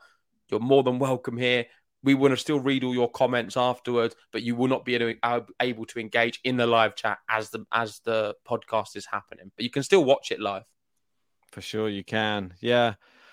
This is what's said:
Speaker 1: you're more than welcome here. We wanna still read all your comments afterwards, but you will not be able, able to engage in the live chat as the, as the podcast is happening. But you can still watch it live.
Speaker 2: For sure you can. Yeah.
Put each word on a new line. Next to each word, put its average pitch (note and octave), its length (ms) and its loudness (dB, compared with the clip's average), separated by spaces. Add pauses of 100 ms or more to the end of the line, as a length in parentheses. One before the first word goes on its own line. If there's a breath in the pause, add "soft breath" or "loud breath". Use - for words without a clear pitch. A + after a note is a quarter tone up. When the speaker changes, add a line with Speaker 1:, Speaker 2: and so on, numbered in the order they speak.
(460 soft breath)
Speaker 1:
you're A2 140 -2
more C3 240 4
than B2+ 160 0
welcome C3 360 -2
here. B2 300 0 (380 soft breath)
We C3+ 100 6
wanna C3+ 220 4
still D3 240 -2
read C3 240 0
all B2 100 -2
your A#2+ 160 2
comments B2 460 0
afterwards, B2 580 0 (160 soft breath)
but A2+ 140 -6
you A#2 100 -2
will B2 140 2
not C3 160 0
be B2 100 -2
able, A#2 520 -2 (120)
able A#2+ 280 -2
to - 120 -12
engage A#2 460 0
in B2+ 120 0
the A#2+ 120 2
live A2+ 260 4
chat G#2 240 -4 (100)
as A2 220 -2
the, A2 220 -10
as A2 320 -2
the A2 320 -2 (120)
podcast A2 460 -4
is G2+ 120 -12
happening. - 500 -10
But A2 80 -6
you A#2+ 60 -4
can C#3 120 -4
still F3+ 220 4
watch C3 260 2
it - 80 -4
live. G2+ 240 -4 (880)
Speaker 2:
For - 100 -18
sure G#2+ 280 -4
you G2 160 -8
can. G#2 560 -2
Yeah. A#2+ 340 2 (380 soft breath)